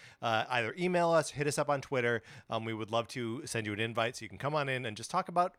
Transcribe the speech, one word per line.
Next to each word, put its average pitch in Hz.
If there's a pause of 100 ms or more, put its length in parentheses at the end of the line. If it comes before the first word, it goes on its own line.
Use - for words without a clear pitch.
(220)
uh, 113
either 117
email 175
us, 160
hit 143
us 143
up 147
on 143
Twitter. 120 (260)
Um, 113
we 113
would 107
love 113
to 123
send 113
you 104
an 101
invite 117
so -
you 98
can 98
come 147
on 143
in 127
and 107
just 113
talk 180
about 180